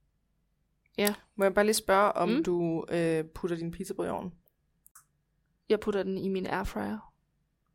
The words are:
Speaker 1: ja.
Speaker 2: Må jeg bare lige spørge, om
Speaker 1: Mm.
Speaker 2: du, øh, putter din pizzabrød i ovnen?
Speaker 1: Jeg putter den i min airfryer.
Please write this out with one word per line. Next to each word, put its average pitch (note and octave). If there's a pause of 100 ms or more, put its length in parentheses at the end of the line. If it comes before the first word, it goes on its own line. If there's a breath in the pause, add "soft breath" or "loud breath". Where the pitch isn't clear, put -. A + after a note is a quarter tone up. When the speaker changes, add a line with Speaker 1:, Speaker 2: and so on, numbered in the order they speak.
(1000)
Speaker 1:
ja. G#3 (220)
Speaker 2:
Må G3
jeg G3
bare G#3
lige G#3+
spørge, G3+
om F3
Speaker 1:
Mm. C#4
Speaker 2:
du, E3+
øh, E3
putter E3+
din E3+
pizzabrød F3+
i -
ovnen? - (1400)
Speaker 1:
Jeg G#3+
putter G3+
den F#3+
i E3+
min F#3+
airfryer. G3+ (640)